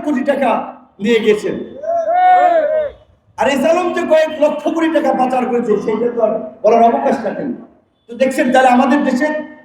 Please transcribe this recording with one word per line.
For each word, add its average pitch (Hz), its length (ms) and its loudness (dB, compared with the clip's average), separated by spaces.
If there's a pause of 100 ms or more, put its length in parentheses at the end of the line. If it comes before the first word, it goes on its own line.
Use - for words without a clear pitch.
কোটি 254 280 -2
টাকা 254 200 0 (480)
নিয়ে 226 260 2
গেছেন। - 320 0 (1800)
আর 226 160 0
এস 262 160 -2
আলম 349 240 0
যে 349 160 -4
কয়েক 311 220 2 (120)
লক্ষ 302 180 0 (120)
কোটি 320 220 0
টাকা 269 140 0 (100)
পাচার 254 300 0
করেছে, 233 220 0 (120)
সেইটা 226 300 -2
তো 233 120 -6
আর 202 60 0 (280)
বলার 226 280 4
অবকাশ 262 360 0
রাখেন। - 240 -6 (600)
তো - 100 -14
দেখছেন, 262 300 0
তাহলে 262 260 4
আমাদের 277 320 2
দেশের 302 240 0 (320)